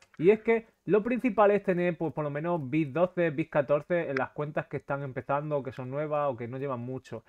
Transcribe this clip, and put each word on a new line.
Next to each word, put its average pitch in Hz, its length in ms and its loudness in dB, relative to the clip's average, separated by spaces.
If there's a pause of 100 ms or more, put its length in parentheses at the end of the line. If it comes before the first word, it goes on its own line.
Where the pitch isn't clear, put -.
(180)
Y 160 100 6
es 220 120 6
que 226 260 0 (180)
lo 202 180 4
principal 220 480 4
es 202 120 4
tener, 175 340 0
pues, 156 160 -2
por 156 100 -4
lo 147 80 -2
menos 151 380 -2
vip 143 240 0
doce, 170 380 0
vip 151 200 -4
catorce 151 600 0
en 135 60 -2
las 127 140 -2
cuentas 147 360 -6
que - 100 -8
están 139 260 -6
empezando 143 540 -4
o 139 60 -2
que 123 100 -10
son 127 180 -10
nuevas 147 400 -2
o 120 60 -4
que 120 100 -8
no 127 120 -8
llevan 143 220 -4
mucho. 127 480 -10